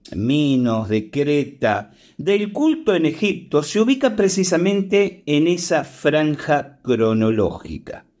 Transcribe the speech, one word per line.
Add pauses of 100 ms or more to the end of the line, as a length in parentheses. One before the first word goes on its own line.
(160)
Minos,
de
Creta, (260)
del
culto
en
Egipto,
se
ubica
precisamente
en
esa
franja
cronológica, (140)